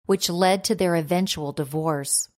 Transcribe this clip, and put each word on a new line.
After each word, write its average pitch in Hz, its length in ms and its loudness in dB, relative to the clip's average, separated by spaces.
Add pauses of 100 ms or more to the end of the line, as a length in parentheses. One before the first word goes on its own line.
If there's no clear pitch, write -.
which 196 240 0
led 185 360 2
to 220 100 2
their 175 200 2
eventual 160 560 -2
divorce. 147 880 -2